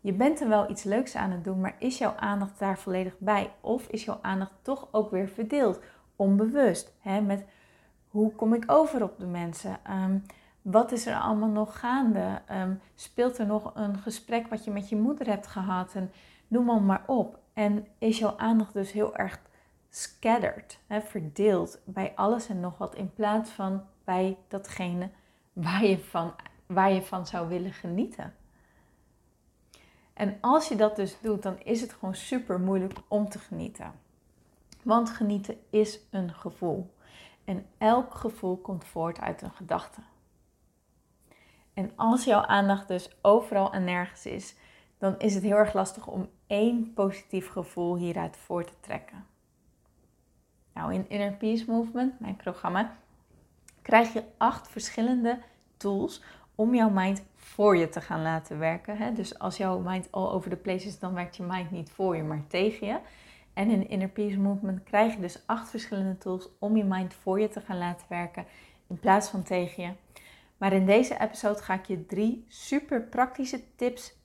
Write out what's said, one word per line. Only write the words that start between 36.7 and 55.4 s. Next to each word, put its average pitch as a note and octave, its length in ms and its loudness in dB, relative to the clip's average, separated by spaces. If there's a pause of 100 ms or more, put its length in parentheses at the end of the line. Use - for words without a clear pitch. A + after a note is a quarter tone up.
En F#3+ 220 -6 (120)
elk A#3+ 360 4
gevoel F#3 420 -4
komt F#3 280 -8
voort E3+ 360 -6
uit E3+ 220 -6
een - 80 -12
gedachte. - 500 -6 (1700)
En F#3+ 220 -4
als A#3 280 2
jouw G#3+ 160 6
aandacht G3 480 2
dus F3+ 340 -6
overal G#3 500 6
en F#3+ 120 -2
nergens F3+ 420 -4
is, - 280 -10 (440)
dan F#3+ 200 0
is G#3 160 2
het F#3+ 80 0
heel G3+ 140 4
erg G#3 160 6
lastig F#3+ 340 -2
om F#3 220 -6 (180)
één A3+ 480 2
positief F#3+ 540 -2
gevoel F3 480 -4
hieruit E3+ 400 -4
voor F3 280 -6
te - 160 -18
trekken. - 460 -12 (1500)
Nou, E3 220 -6
in F#3+ 140 -4
Inner G3+ 240 -2
Peace A3 340 -2
Movement, A#3 540 -2
mijn G3 160 -8
programma, F#3 600 -4 (840)
krijg A3+ 300 6
je A3 120 -4 (120)
acht - 320 0
verschillende A#3 720 0 (380)